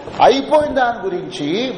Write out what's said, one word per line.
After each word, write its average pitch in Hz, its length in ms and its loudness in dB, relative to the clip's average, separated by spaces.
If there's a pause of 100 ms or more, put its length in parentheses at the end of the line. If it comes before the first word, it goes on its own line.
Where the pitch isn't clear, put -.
(220)
అయిపోయిన 269 520 4
దాని 233 280 0
గురించి 180 760 -4